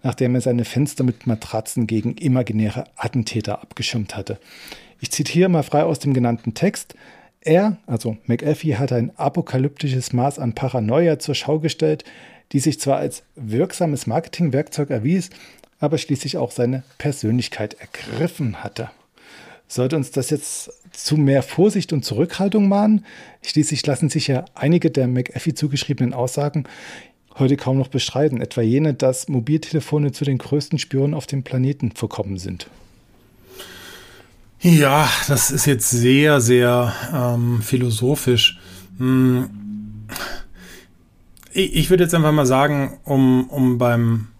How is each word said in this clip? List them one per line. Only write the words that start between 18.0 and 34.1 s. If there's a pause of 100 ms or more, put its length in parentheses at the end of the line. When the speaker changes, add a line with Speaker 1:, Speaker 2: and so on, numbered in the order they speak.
Speaker 1:
hatte. (800)
Sollte
uns
das
jetzt (180)
zu
mehr
Vorsicht
und
Zurückhaltung
mahnen? (380)
Schließlich
lassen
sich
ja (100)
einige
der
McAfee
zugeschriebenen
Aussagen (760)
heute
kaum
noch
bestreiten,
etwa
jene,
dass
Mobiltelefone
zu
den
größten
Spionen
auf
dem
Planeten
verkommen
sind. (1900)